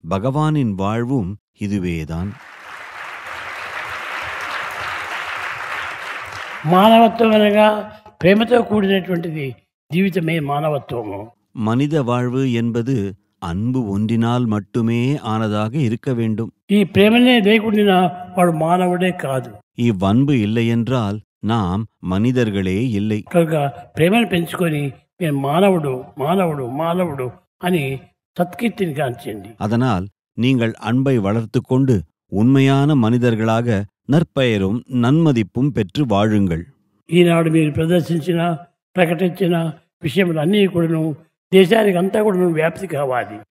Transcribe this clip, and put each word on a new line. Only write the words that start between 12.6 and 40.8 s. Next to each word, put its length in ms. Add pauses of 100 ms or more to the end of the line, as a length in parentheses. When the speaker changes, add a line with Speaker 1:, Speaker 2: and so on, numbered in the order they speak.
Speaker 1:
அன்பு 500
ஒன்றினால் 560
மட்டுமே 680
ஆனதாக 600
இருக்க 380
வேண்டும். 380 (200)
Speaker 2:
ఈ 120
ప్రేమనే 560
లేకుండినా 640 (360)
వాడు 140
మానవుడే 600
కాదు. 380 (280)
Speaker 1:
இவ்வன்பு 540
இல்லையென்றால் 880 (200)
நாம் 460 (160)
மனிதர்களே 840
இல்லை. 340
Speaker 2:
కనుక 440 (300)
ప్రేమను 320
పెంచుకొని 640 (300)
"నేను 160
మానవుడు, 680 (140)
మానవుడు, 460
మానవుడు" 680 (320)
అని 360 (380)
సత్కీర్తిని 560
కాంచండి. 560 (100)
Speaker 1:
அதனால் 480 (300)
நீங்கள் 360
அன்பை 460
வளர்த்துக்கொண்டு 840 (260)
உண்மையான 680
மனிதர்களாக 880 (260)
நற்பெயரும் 720 (120)
நன்மதிப்பும் 760
பெற்று 380
வாழுங்கள். 580 (460)
Speaker 2:
ఈనాడు 380
మీరు 220
ప్రదర్శించిన, 840 (380)
ప్రకటించిన 760 (300)
విషయములు 380
అన్నీ 260
కూడాను 500 (380)